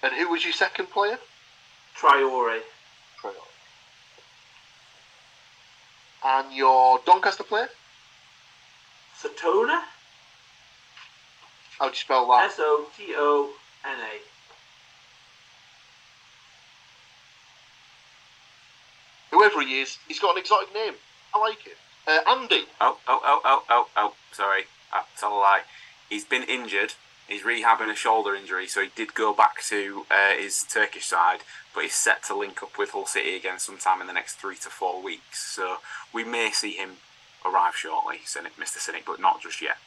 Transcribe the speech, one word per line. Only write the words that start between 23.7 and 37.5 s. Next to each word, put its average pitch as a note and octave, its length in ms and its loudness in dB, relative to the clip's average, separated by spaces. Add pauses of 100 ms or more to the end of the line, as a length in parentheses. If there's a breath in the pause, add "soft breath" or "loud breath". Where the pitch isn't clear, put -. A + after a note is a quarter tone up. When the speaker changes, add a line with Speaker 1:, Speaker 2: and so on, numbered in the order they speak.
Speaker 3:
oh, - 180 -2 (180)
sorry. G2 320 -2 (280)
I - 100 -2 (160)
tell G#2 180 -4
a - 20 0
lie. G2 240 4 (460 loud breath)
He's G#2 160 -8
been B2 200 -2
injured. A2+ 500 -4 (340)
He's G2+ 140 -10
rehabbing A2+ 480 2
a G#2 60 -4
shoulder G#2+ 400 0
injury, F#2 320 -6
so G2+ 140 -2
he F#2+ 120 -4
did - 200 -8
go G#2+ 200 0
back - 300 4
to, G2+ 480 -6
uh, G2 260 4
his G2 240 -4
Turkish - 440 -4
side, F2+ 340 2 (340 loud breath)
but E2+ 80 -4
he's - 120 -6
set - 300 0
to G2 120 -6
link G2+ 260 -8
up - 160 -14
with G2+ 120 -2
Hull G2 160 -6
City F#2 280 -2
again F#2 240 -8
sometime F#2 420 -2
in F2+ 60 -12
the F#2 60 -12
next - 240 -6
three F#2+ 200 -10
to - 140 -14
four F#2 320 -6
weeks. F2 420 -12
So F#2 340 -6 (340 loud breath)
we A#2 100 -6
may A2+ 300 -2
see G#2+ 180 -4
him F#2 280 -12 (460)
arrive F#2 300 2